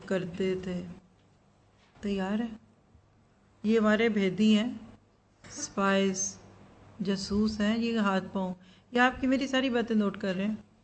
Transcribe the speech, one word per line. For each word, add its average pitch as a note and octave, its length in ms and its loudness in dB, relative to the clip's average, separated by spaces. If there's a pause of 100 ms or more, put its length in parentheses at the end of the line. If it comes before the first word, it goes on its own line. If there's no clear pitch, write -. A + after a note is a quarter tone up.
करते F#3 540 -2
थे। F3+ 180 -6 (1160)
तैयार G3+ 460 -2
है? A3+ 80 -6 (1120)
ये A3 140 4
हमारे G#3+ 320 4
भेदी G3+ 420 4
हैं, A3 280 2 (640)
spies, G3 840 0 (760)
जासूस G3+ 580 0
हैं, G#3+ 180 2
ये A3+ 220 0
हाथ F#3+ 340 0
पाँव, F#3 200 -2 (380)
ये A#3+ 100 2
आपकी B3+ 240 2
मेरी C4 220 2
सारी C4 240 0
बातें A#3 240 0
note G3+ 220 2
कर F#3+ 160 -2
रहे F#3+ 120 -2
हैं। G#3+ 120 -4 (260)